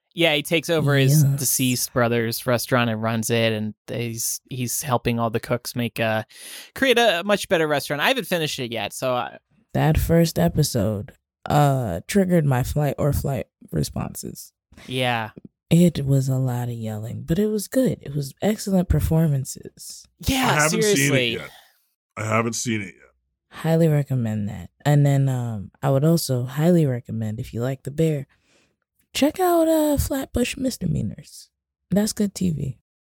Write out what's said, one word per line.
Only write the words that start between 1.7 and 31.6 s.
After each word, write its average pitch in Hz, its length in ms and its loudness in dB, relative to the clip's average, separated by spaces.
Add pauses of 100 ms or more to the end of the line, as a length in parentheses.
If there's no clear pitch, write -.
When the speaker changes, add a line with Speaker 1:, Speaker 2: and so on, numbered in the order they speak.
Speaker 1:
brother's 117 540 0
restaurant 120 420 0
and 110 140 -4
runs 113 260 -2
it, 113 240 2
and 107 220 -4 (120)
he's, 117 600 -6
he's 123 320 -6
helping 120 380 0
all 117 100 0
the 110 100 -2
cooks - 360 -4
make 120 240 -4
a, 110 260 0 (480)
create 240 240 2
a 202 260 4
much 202 260 0
better 160 180 2
restaurant. 147 340 -2
I 175 60 2
haven't 247 180 0
finished 160 320 -2
it 120 140 -6
yet, 107 220 -6
so 131 200 -2
I 120 240 -4 (380)
Speaker 2:
That 143 240 2
first 165 400 2
episode, 123 720 0 (360)
uh, 131 600 2
triggered 180 380 2
my 127 180 2
flight 147 340 -2
or 143 160 0
flight 135 320 -4 (260)
responses. - 800 -6 (360)
Speaker 1:
Yeah. 123 420 -2 (400)
Speaker 2:
It 165 360 6
was 135 220 2
a 131 80 0
lot 123 320 -2
of 120 60 -8
yelling, 110 500 -8
but 165 160 -2
it 214 80 2
was 214 220 -4
good. 254 320 0
It 139 120 -12
was 139 280 -6
excellent 190 480 0
performances. - 1160 -2 (140)
Speaker 1:
Yeah, 262 300 0
Speaker 3:
I 202 40 2 (100)
haven't - 180 2
Speaker 1:
seriously. 208 140 4 (120)
Speaker 3:
seen 139 80 2
it 120 240 0
yet. 73 100 -12 (680)
I 107 80 -4
haven't 113 280 0
seen 110 280 -4
it 92 120 -10
yet. - 180 -20 (500)
Speaker 2:
Highly 165 260 4
recommend 117 640 0
that. 87 200 -12 (160)
And 143 200 6
then, 139 240 2
um, 117 420 -4 (100)
I 139 100 0
would 135 120 2
also 151 400 2
highly 156 420 2
recommend, 110 540 -4
if - 140 -12
you 110 80 -6
like 131 220 -4
The 135 80 -12
Bear, 151 360 -2 (840)
check 302 260 0
out, 339 300 4
uh, 302 280 2
Flatbush 269 600 -4
Misdemeanors. - 920 -6 (400)